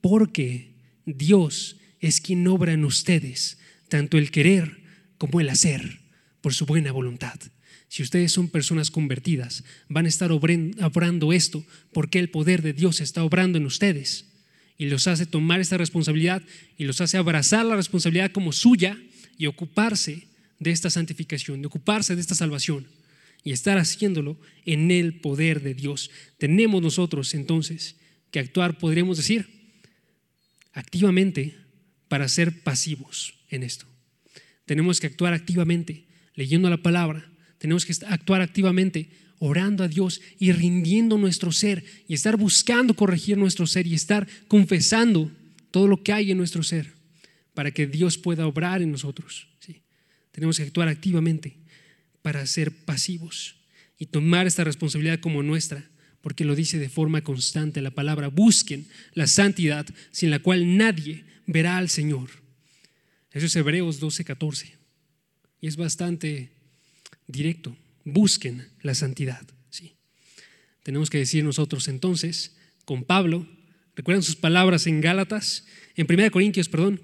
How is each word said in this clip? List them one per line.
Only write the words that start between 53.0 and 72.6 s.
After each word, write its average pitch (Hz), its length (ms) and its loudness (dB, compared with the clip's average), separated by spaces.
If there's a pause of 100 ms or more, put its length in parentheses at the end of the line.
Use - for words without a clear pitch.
y 156 100 -12
tomar 170 380 2
esta 175 180 0
responsabilidad 156 560 -2
como 165 220 -4
nuestra, 151 480 -4 (320)
porque - 240 -6
lo 143 100 0
dice 160 220 -2
de 139 120 -4
forma 156 340 0
constante 151 580 -4
la 135 100 -6
palabra, 147 360 -4
"Busquen 151 600 2 (260)
la 151 120 0
santidad 156 640 2 (240)
sin - 180 -2
la 147 100 0
cual 180 380 2
nadie 160 480 0 (220)
verá 170 300 0
al 185 120 -4
Señor". 147 400 -2 (1000)
Eso 151 160 -4
es 151 80 0
Hebreos 160 440 0
doce 156 240 -6
catorce. 143 540 -8 (840)
Y 160 60 -8
es 156 80 -8
bastante 160 760 -6 (760)
directo, 147 480 -6 (300)
"Busquen 143 640 0 (160)
la 139 100 -2
santidad", 131 520 -6 (260)
¿sí? - 220 -20 (880)
Tenemos 147 260 -4
que 156 80 -4
decir 147 260 0
nosotros 147 440 -2
entonces, 160 680 -4 (300)